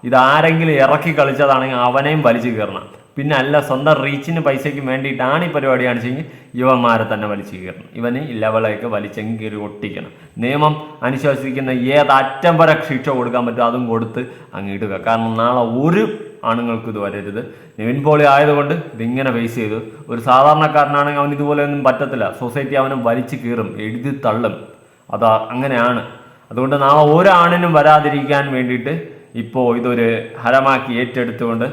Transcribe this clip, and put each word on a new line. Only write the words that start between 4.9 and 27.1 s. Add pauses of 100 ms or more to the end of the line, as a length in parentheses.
വേണ്ടിയിട്ടാണ്
ഈ
പരിപാടി
കാണിച്ചെങ്കിൽ (340)
ഇവന്മാരെ
തന്നെ
വലിച്ചു
കീറണം. (100)
ഇവന് (100)
ഈ
ലെവലേക്ക്
വലിച്ചെങ്കിൽ (120)
ഒട്ടിക്കണം. (300)
നിയമം (320)
അനുശാസിക്കുന്ന (260)
ഏത്
അറ്റം
വരെ (140)
ശിക്ഷ (120)
കൊടുക്കാൻ
പറ്റും
അതും
കൊടുത്ത് (340)
അങ്ങ്
ഇടുക. (160)
കാരണം
നാളെ (200)
ഒരു (460)
ആണുങ്ങൾക്ക്
ഇത്
വരരുത്. (360)
നിവിൻ
പോളി (100)
ആയതുകൊണ്ട് (200)
ഇതിങ്ങനെ
ഫേസ്
ചെയ്തു. (300)
ഒരു
സാധാരണക്കാരനാണെങ്കിൽ
അവന്
ഇതുപോലെ
ഒന്നും
പറ്റത്തില്ല. (140)
സൊസൈറ്റി
അവനെ (100)
വലിച്ചു
കീറും, (140)
എഴുതി (140)
തള്ളും. (600)
അതാ (180)
അങ്ങനെയാണ്. (480)
അതുകൊണ്ട്
നാളെ (120)